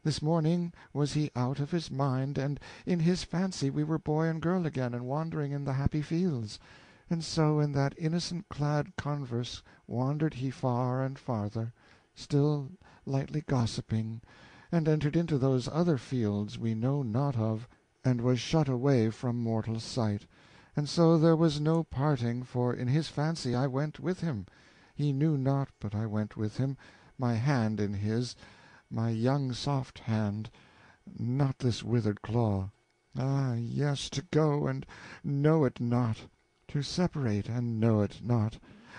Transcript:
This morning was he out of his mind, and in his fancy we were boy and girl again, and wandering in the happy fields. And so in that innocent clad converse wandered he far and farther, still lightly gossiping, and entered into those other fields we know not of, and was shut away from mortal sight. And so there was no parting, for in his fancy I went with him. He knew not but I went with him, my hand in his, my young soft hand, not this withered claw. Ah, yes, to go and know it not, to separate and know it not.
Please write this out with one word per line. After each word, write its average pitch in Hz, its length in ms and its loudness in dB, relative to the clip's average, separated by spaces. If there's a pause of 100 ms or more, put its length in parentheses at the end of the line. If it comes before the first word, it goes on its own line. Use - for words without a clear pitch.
This 156 180 -2
morning 170 520 0 (180)
was 139 220 0
he 151 220 0
out 127 240 -2
of 143 120 -4
his 170 180 -2
mind, 135 480 -2
and 139 220 -2 (260)
in 175 140 0
his 170 240 2
fancy 170 460 -2
we 147 160 -2
were 156 120 0
boy 156 300 0
and 160 140 -2
girl 175 240 0
again, 131 280 -2
and 120 140 -6
wandering 151 440 -4
in 143 120 -4
the 139 100 -2
happy 139 280 -2
fields. 143 580 -2 (500)
And 165 140 -2
so 151 360 2
in 147 140 2
that 139 240 0
innocent 170 520 -4
clad 147 480 -2
converse 123 680 -4 (240)
wandered 147 480 0
he 127 160 -4
far 127 520 0
and 135 140 -4
farther, 113 540 -4 (440)
still 147 560 0 (340)
lightly 139 360 -2
gossiping, 113 800 -2 (500)
and 160 160 0
entered 151 280 2
into 160 220 2
those 127 300 2
other 170 300 2
fields 107 600 -2
we 113 160 -2
know 131 260 0
not 127 360 -2
of, 110 300 -2 (360)
and 123 180 2
was 123 180 4
shut 156 280 2
away 127 420 4
from 120 280 -2
mortal 113 420 -2
sight. 107 460 -2 (500)
And 147 140 -2
so 165 280 8
there 160 180 6
was 151 260 4
no 160 220 2
parting, 127 600 0
for 123 300 0
in 123 140 -4
his 147 200 2
fancy 147 480 -2
I 131 120 2
went 139 320 -2
with 165 220 -4
him. 123 260 -4 (460)
He 147 200 0
knew 147 240 2
not 135 320 0 (100)
but 104 160 -6
I 107 100 -2
went 107 300 -2
with 107 220 -4
him, 135 180 -2 (420)
my 120 180 0
hand 113 440 2
in 104 140 0
his, 110 420 -2 (540)
my 117 200 -2
young 127 440 0
soft 135 460 -4
hand, 110 500 -2 (680)
not 131 420 0
this 120 240 0
withered 107 380 0
claw. 104 500 0 (460)
Ah, 135 360 0
yes, 131 560 -2
to - 140 -4
go 147 440 2
and 135 180 -4 (380)
know 151 400 4
it 127 160 2
not, 120 460 0 (420)
to 147 140 -2
separate 131 680 0
and 117 320 -2
know 110 220 6
it - 200 -2
not. 113 380 0 (400)